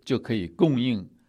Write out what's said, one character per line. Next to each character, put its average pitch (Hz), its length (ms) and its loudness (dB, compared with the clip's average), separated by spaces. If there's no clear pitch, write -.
就 127 140 -2
可 - 160 -4
以 95 140 -4
供 139 340 2
应 117 260 -2